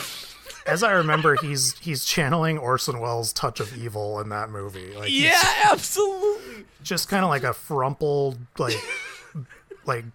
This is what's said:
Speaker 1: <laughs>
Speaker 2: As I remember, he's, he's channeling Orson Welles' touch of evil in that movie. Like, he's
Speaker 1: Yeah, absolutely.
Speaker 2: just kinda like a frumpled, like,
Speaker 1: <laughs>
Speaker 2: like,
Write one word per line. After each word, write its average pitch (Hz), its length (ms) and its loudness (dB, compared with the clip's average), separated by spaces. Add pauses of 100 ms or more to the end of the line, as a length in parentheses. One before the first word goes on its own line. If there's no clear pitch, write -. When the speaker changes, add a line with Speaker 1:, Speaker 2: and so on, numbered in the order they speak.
(300)
Speaker 1:
<laughs> - 360 -18
Speaker 2:
As 170 180 0
I 220 100 6
remember, 156 420 4
he's, 139 440 0
he's 151 260 -4
channeling 160 520 2
Orson 123 440 0
Welles' 117 320 -2
touch - 260 -4
of 120 180 -6
evil 107 440 -4
in 107 80 -8
that 107 200 -4
movie. 98 460 -10
Like, 104 140 -6
he's 277 160 2
Speaker 1:
Yeah, 370 280 6 (160)
absolutely. 381 960 0 (180)
Speaker 2:
just - 280 -4
kinda 190 180 2
like 139 160 0
a 127 100 2
frumpled, 139 840 0 (200)
like, 127 200 0 (560)
Speaker 1:
<laughs> - 520 -14
Speaker 2:
like, 120 300 -2